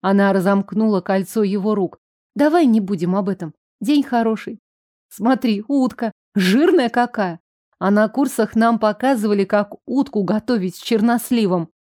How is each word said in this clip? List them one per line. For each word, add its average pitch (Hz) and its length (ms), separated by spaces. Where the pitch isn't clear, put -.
Она 196 320
разомкнула 196 680
кольцо 196 420
его 208 320
рук. 190 240
«Давай 302 320
не 226 140
будем 185 360
об 202 120
этом. 180 260
День 277 220
хороший. 226 560
Смотри, 226 600
утка! 254 440
Жирная 247 540
какая!» 226 520
«А 185 120
на 214 180
курсах 240 480
нам 226 220
показывали, 214 680
как 208 300
утку 240 380
готовить 208 520
с - 40
черносливом». 220 920